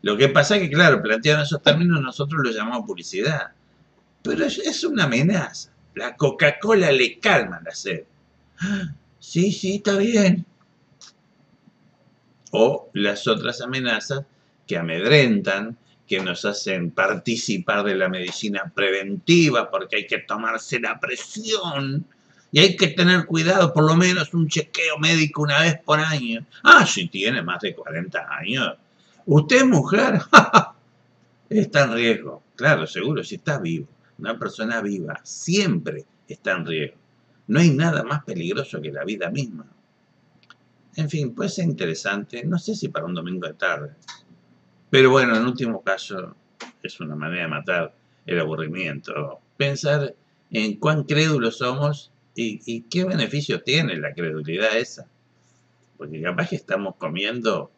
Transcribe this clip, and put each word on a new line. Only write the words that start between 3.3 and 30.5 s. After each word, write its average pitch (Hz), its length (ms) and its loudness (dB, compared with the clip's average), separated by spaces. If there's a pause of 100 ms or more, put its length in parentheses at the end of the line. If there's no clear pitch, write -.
pero 320 220 -2
es, 269 140 -2
es 330 260 -4
una 262 200 0
amenaza. 143 680 0 (220)
La 120 220 -10
Coca-Cola 156 760 4
le 127 260 2
calma 110 460 2
la 82 100 -12
sed. 90 300 -8 (540)
<gasps> 185 360 -6 (260)
Sí, 185 300 0
sí, 196 260 -4
está 202 200 0
bien. 196 500 4 (2000)
O - 420 2
las 101 320 -2
otras 117 340 -2
amenazas 127 640 -4 (400)
que - 140 -4
amedrentan, 101 960 2 (320)
que 95 120 -2
nos 92 260 -6
hacen 92 440 -2
participar 101 960 -2
de 101 100 0
la 92 140 0
medicina 95 680 -6
preventiva 165 960 2
porque 98 260 -4
hay 104 100 -2
que 107 120 -4
tomarse 113 600 -6
la 117 180 -4
presión 156 1080 -6 (440)
y 147 100 4
hay 190 160 6
que 180 120 2
tener 175 380 4
cuidado, 165 480 2
por 156 100 4
lo 156 100 4
menos 180 380 2
un 165 160 2
chequeo 160 500 -4
médico 156 440 2
una 147 180 2
vez 165 180 2
por 151 220 0
año. 127 460 -4 (180)
Ah, - 220 10
si 87 220 -4
tiene 104 340 -2
más 87 180 -6
de 95 140 -4
cuarenta 85 560 -8
años. 233 440 -4 (520)
Usted, 185 400 6
mujer, 202 560 2 (100)
<laughs> - 1160 2